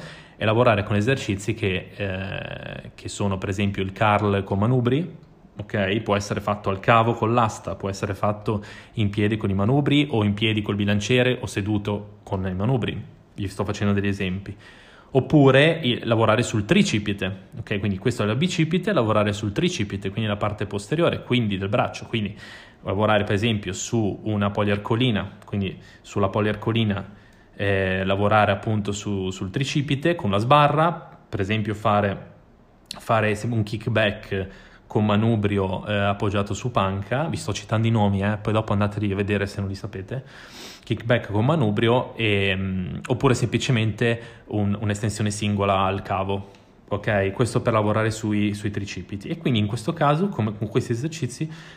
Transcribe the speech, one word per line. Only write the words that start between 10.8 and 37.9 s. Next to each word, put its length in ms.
o 60
seduto 760
con 240
i 80
manubri. 600
Vi 140
sto 160
facendo 280
degli 140
esempi. 500
Oppure 720
i-, 220
lavorare 380
sul 220
tricipite, 840
ok? 220
Quindi 180
questo 240
è 40
la 100
bicipite, 560
lavorare 400
sul 180
tricipite, 600
quindi 180
la 80
parte 300
posteriore, 580
quindi 340
del 100
braccio. 380
Quindi 300
lavorare 420
per 100
esempio 380
su 500
una 280
poliarcolina, 960
quindi 320
sulla 260
poliarcolina, 880
eh, 440
lavorare 480
appunto 400
su, 380
sul 200
tricipite 640
con 160
la 80
sbarra, 800
per 120
esempio 340
fare, 560
fare 380
un 140
kickback 840
con 180
manubrio, 800
eh, 80
appoggiato 600
su 160
panca. 540
Vi 120
sto 160
citando 360
i 20